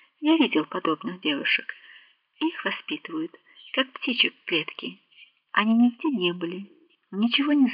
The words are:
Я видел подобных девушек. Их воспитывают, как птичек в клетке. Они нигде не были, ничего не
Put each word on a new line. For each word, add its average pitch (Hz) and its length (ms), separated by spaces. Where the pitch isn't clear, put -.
Я 311 160
видел 220 280
подобных 170 560
девушек. - 520
Их - 240
воспитывают, 165 680
как 262 180
птичек - 420
в - 120
клетке. 170 520
Они 214 220
нигде 240 340
не 180 240
были, 180 380
ничего 247 420
не 277 220